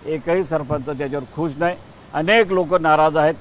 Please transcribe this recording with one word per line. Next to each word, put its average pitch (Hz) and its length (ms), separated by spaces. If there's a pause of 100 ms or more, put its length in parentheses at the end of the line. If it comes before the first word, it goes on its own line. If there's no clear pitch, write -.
एकही 165 380
सरपंच 147 420
त्याच्यावर 139 500
खुश 151 200
नाही. 170 200 (380)
अनेक 190 380
लोक 180 220
नाराज 156 420
आहेत. 156 240